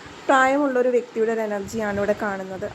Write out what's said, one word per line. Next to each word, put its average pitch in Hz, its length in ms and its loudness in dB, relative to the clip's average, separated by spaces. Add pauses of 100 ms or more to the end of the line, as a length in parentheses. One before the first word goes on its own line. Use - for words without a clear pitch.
(260)
പ്രായമുള്ള 269 540 4
ഒരു 247 100 4
വ്യക്തിയുടെ 233 420 0
ഒരു 226 80 -2
എനർജിയാണ് 208 580 -4
ഇവിടെ 202 240 0
കാണുന്നത്. 190 540 -6